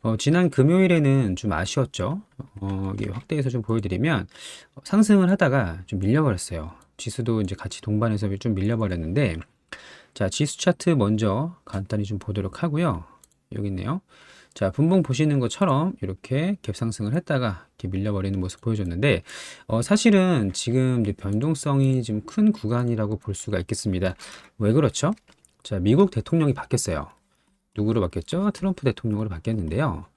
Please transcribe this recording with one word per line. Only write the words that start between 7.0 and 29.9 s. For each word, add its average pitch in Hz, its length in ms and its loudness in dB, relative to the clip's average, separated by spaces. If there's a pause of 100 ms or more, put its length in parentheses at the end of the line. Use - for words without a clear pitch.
이제 98 120 -2
같이 - 280 -12
동반해서 107 560 0
좀 113 160 -2
밀려버렸는데, 95 840 0 (760)
자, 98 160 0
지수 - 280 -4
차트 - 300 0
먼저 110 680 0 (120)
간단히 101 380 -4
좀 101 140 -6
보도록 98 440 -6
하고요. 147 420 -2 (500)
여기 104 140 -4
있네요. 98 320 -4 (540)
자, 95 160 0
분봉 165 320 4
보시는 143 380 2
것처럼 156 600 0
이렇게 143 640 -4
갭상승을 110 500 -4
했다가 127 540 -2 (100)
이렇게 - 120 -8
밀려버리는 98 500 -2
모습 92 220 -6
보여줬는데, 101 640 0 (420)
어, 113 160 0
사실은 185 680 4
지금 127 480 0
이제 104 120 0
변동성이 135 920 0
좀 107 200 -4
큰 214 280 4
구간이라고 113 680 0
볼 98 160 -6
수가 98 240 -4
있겠습니다. 92 560 -2 (440)
왜 107 140 2
그렇죠? 147 400 2 (520)
자, 98 160 -4
미국 143 320 6
대통령이 147 420 2
바뀌었어요. - 540 -4 (680)
누구로 107 240 0
바뀌었죠? 170 520 -2
트럼프 185 320 -4
대통령으로 107 440 -2
바뀌었는데요. 92 800 -4 (100)